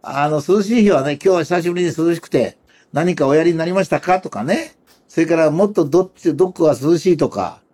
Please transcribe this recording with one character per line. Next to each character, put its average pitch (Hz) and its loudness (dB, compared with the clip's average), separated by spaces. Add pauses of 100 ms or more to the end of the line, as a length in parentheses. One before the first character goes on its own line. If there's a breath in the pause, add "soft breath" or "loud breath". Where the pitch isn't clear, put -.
あ 143 -4
の、 151 -2
涼 202 2
し 220 0
い - 6
日 202 4
は 143 2
ね、 147 -4 (100)
「今 190 4
日 175 2
は - 2
久 175 -2
し 175 -2
ぶ 175 -4
り 180 0
に 160 -2
涼 165 0
し 160 -4
く - -20
て、 120 -2 (340 soft breath)
何 160 -2
か 147 0
お 139 2
や 160 4
り 170 2
に 160 -2
な 160 -4
り 175 -4
ま 190 0
し - -18
た 151 -2
か？」 185 2
と - -12
か 104 -8
ね。 226 -4 (340 soft breath)
そ - -2
れ 160 4
か 165 0
ら、 160 4
「も 170 0
っ 208 -4
と 180 0
ど 170 2
っ 185 -6
ち、 156 -2
ど 185 2
こ 175 -2
が 147 4
涼 156 0
し 180 0
い」 151 0
と 131 0
か 92 -8 (120)